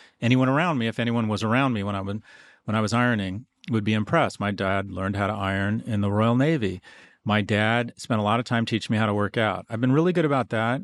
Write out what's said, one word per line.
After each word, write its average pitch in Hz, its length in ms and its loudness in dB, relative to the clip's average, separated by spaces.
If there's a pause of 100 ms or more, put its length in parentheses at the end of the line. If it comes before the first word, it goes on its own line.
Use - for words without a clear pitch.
(200)
anyone 127 280 4
around 151 300 2
me, 113 80 0
if 113 140 -4
anyone 117 260 0
was 104 160 -2
around 127 300 2
me 104 100 -2
when 101 140 -2
I 98 40 -4
was, 98 180 -6 (460)
when 107 120 0
I 110 40 2
was 104 120 0
ironing, 113 520 0 (240)
would 110 140 0
be 107 120 0
impressed. 110 440 0
My 104 140 -2
dad 98 400 -2
learned 95 240 -4
how 101 100 0
to 101 60 0
iron 98 520 -2
in 107 160 -2
the 101 120 0
Royal 110 240 4
Navy. 127 440 0 (440)
My 104 160 2
dad 110 560 0
spent 110 240 -2
a - 20 0
lot 104 160 2
of 123 80 -4
time 117 200 0
teaching 113 280 -2
me 107 40 2
how 110 80 2
to 104 80 0
work 104 220 -2
out. 101 320 -2
I've 113 120 -6
been 127 100 2
really 165 220 4
good 170 120 2
about 139 260 0
that, 117 340 0